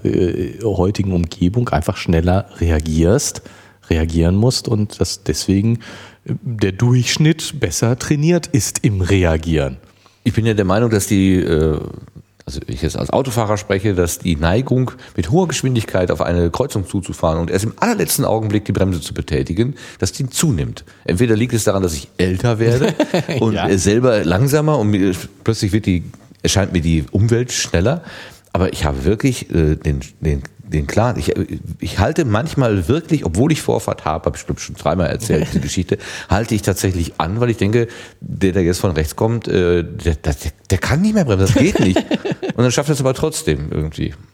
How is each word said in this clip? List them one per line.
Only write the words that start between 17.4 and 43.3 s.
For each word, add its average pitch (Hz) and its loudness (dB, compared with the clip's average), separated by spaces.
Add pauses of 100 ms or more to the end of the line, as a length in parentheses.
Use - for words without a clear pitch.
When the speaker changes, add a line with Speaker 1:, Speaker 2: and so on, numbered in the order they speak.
Speaker 2:
erst 87 0
im 113 -4
allerletzten 190 0
Augenblick 107 0
die 104 -2
Bremse 92 0
zu - -10
betätigen, 80 -2 (240)
dass - -2
die 135 -4
zunimmt. 117 -2 (220)
Entweder 110 2
liegt 120 0
es 110 0
daran, 98 2
dass 85 0
ich 76 -8 (100)
älter 92 0
werde 120 2 (220)
Speaker 1:
<laughs> 156 -2
Speaker 2:
und, 110 2
Speaker 1:
Ja. 92 0
Speaker 2:
äh, 98 4
selber 107 4
langsamer 139 2
und 104 2
mir, 98 2 (300)
plötzlich 107 0
wird 107 0
die, 90 2 (380)
erscheint 95 0
mir 90 2
die 80 2
Umwelt 117 2
schneller. 113 0 (500)
Aber 92 0
ich - -6
habe 69 -2
wirklich, 117 0
äh, 78 2
den, 73 -2 (220)
den, 71 -2 (220)
den 73 -2
klaren, 113 0
ich, - -2 (460)
ich - -4
halte 151 2
manchmal 113 0
wirklich, 151 0
obwohl 113 0
ich 151 -2
Vorfahrt - -2
habe, 78 -4
hab 69 0
ich - -16
glaub - -6
schon - -12
dreimal 82 0
erzählt, - -2
Speaker 1:
<laughs> - -4
Speaker 2:
die - 0
Geschichte, - -2 (300)
halte 113 0
ich 101 -2
tatsächlich 90 0
an, 90 -2
weil 120 2
ich 110 -4
denke, 113 2 (340)
der, - 0
der 92 2
jetzt 87 2
von 98 0
rechts 78 -2
kommt, 113 -2
äh, 87 2
der, 82 -2
der, 76 -2 (360)
der 95 4
kann 151 0
nicht 214 2
mehr 196 2
bremsen, 98 2
das - 4
geht 185 4
nicht. - 4
Speaker 1:
<laughs> - -2 (520)
Speaker 2:
Und 120 4
dann 123 2
schafft 147 0
er 151 2
es 131 0
aber 131 2
trotzdem 80 -4